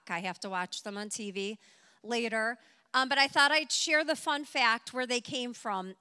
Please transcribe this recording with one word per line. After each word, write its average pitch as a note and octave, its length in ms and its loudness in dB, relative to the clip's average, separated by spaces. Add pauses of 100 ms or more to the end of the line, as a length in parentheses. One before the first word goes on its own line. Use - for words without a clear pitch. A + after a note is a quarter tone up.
I F3 120 -4
have F#3 220 -6
to G3 100 -8
watch F3+ 320 -6
them G3+ 160 -10
on G#3 100 -10
T G3+ 220 -8
V G3 260 -6 (460)
later. A3+ 560 -2 (340)
Um, C4 160 2
but C4+ 80 2
I C#4 100 6
thought C#4+ 240 6
I'd D#4 200 2
share D#4 320 2
the D#4 120 2
fun D4 300 -2
fact A#3+ 480 2
where B3+ 140 -2
they B3 120 0
came B3 320 -6
from. F#3+ 500 -6